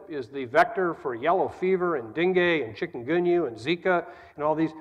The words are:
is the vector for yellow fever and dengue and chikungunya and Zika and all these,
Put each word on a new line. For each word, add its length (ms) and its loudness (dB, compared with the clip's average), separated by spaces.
is 200 -8
the 160 -6
vector 500 2
for 220 -6
yellow 320 2
fever 480 0
and 180 -8
dengue 220 2
and 400 2
chikungunya 720 0
and 80 -8
Zika 500 0
and 80 -4
all 100 2
these, 160 0